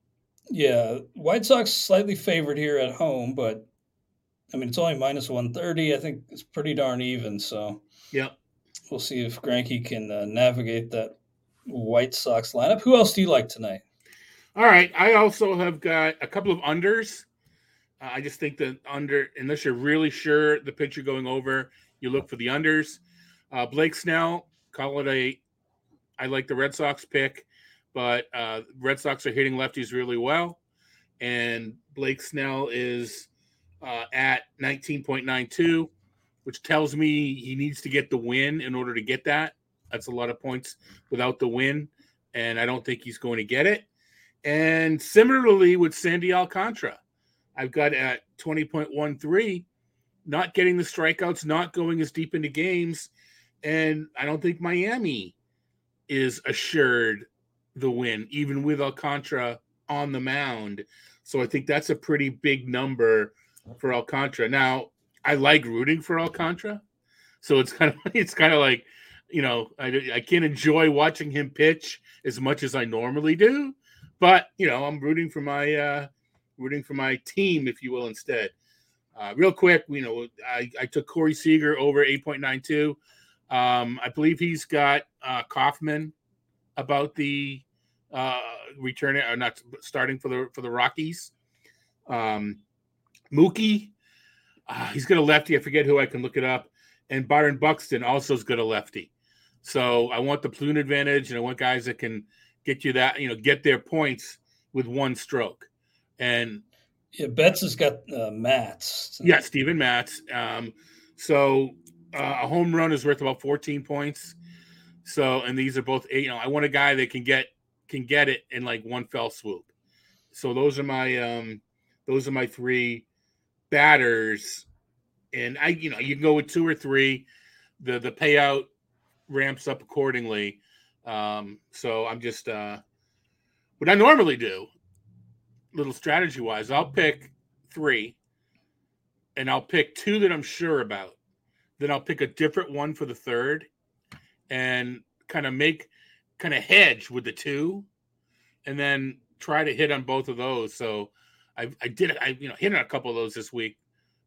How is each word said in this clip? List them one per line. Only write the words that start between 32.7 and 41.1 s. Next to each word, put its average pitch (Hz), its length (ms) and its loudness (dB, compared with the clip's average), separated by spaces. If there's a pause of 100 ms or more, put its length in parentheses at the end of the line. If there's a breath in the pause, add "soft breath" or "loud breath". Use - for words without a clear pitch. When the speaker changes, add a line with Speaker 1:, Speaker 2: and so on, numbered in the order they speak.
Speaker 2:
uh, 120 320 -10
at 131 300 0 (160)
nineteen 139 440 -6
point 131 220 -4
nine 127 220 -4
two, 165 420 0 (560)
which - 180 -14
tells 151 320 0
me 147 400 0
he 131 200 -10
needs 143 260 -4
to - 80 -12
get 139 220 -2
the 131 80 0
win 135 420 -2
in 127 140 -6
order 123 200 -6
to 117 60 -4
get 127 240 -6
that. 151 300 -2 (360)
That's 113 180 -10
a - 20 -10
lot 120 180 -4
of 120 100 -8
points 131 380 -10 (320 soft breath)
without 123 300 -2